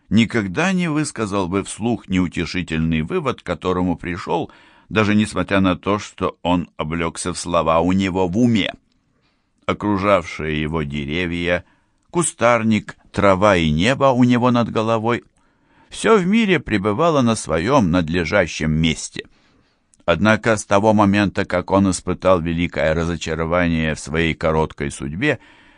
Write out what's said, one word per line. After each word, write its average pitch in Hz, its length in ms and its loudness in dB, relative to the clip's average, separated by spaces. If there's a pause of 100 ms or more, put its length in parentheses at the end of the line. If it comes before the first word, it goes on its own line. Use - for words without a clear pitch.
никогда 110 640 0
не 180 160 -2
высказал 110 580 -4
бы 95 160 -2
вслух 110 440 -6
неутешительный 82 960 -2
вывод, 143 400 -4
к - 20 -16
которому 90 500 -2
пришёл, 85 560 -6 (380)
даже 104 240 2
несмотря 98 460 0
на 92 160 2
то, 98 240 -2
что - 420 -6
он 87 340 -2
облёкся 82 580 -4
в - 40 -8
слова 82 440 2
у 85 100 2
него 95 360 0
в 87 80 -4
уме. 117 380 2 (920)
Окружавшие 92 920 0
его 78 220 -2
деревья, 85 840 -4 (440)
кустарник, 113 880 0 (140)
трава 101 460 4
и 80 120 2
небо 120 360 0
у 127 180 4
него 123 260 2
над 117 220 0
головой, 113 520 -2 (680)
всё 220 260 2
в 180 80 2
мире 196 340 2
пребывало 117 600 0
на 113 140 2
своём 92 560 0
надлежащем 82 800 0
месте. 78 540 -2 (800)
Однако 107 520 2
с - 80 -8
того 104 280 2
момента, 101 520 2
как 90 240 -4
он 98 220 4
испытал 90 500 0
великое 80 520 -2
разочарование 82 1000 -2
в 73 60 -8
своей 80 340 -2
короткой 78 560 -2
судьбе, 92 500 -4 (380)